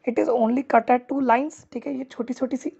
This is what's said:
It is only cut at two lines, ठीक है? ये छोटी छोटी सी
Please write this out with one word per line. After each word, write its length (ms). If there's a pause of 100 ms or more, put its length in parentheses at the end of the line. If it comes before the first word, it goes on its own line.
It 120
is 100
only 340 (100)
cut 160
at 100 (120)
two 100
lines, 500
ठीक 140
है? 120
ये 60
छोटी 300
छोटी 220
सी 240